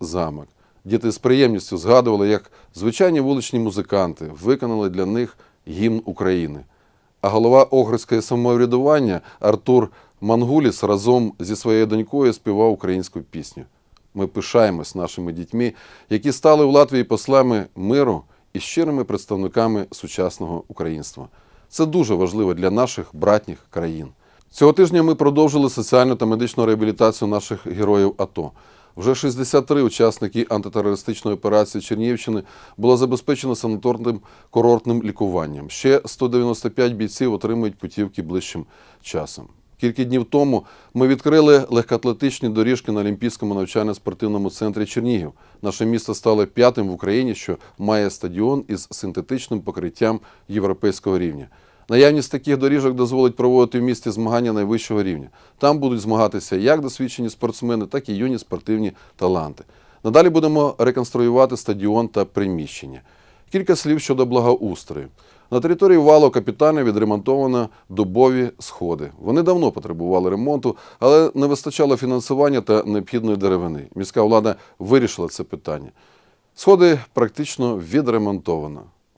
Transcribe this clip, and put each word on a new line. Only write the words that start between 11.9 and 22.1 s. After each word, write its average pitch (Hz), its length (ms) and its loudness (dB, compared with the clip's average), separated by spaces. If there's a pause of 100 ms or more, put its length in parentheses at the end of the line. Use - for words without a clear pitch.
співав 110 400 0
українську 92 480 -4
пісню. - 440 -14 (500)
Ми 98 120 -4
пишаємось 101 680 0
нашими 87 380 -8
дітьми, 107 400 -4 (380)
які 107 220 0
стали 151 320 4
в 139 60 2
Латвії 135 340 4
послами 123 600 2 (100)
миру 107 460 0 (300)
і 98 80 -6
щирими 151 440 -2
представниками 101 840 -2
сучасного 85 800 -6
українства. 80 600 -10 (400)
Це - 180 -2
дуже 151 280 0